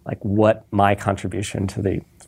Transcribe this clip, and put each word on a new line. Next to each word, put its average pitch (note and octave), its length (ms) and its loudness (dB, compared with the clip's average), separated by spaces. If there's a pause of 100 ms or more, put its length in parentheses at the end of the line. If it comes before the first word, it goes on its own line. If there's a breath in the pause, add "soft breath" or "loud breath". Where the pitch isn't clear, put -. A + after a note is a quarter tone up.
like, - 200 -8
what G#2+ 480 2
my G2+ 220 4
contribution G2 720 -4
to G#2 140 -6
the, F#2+ 180 -2 (280)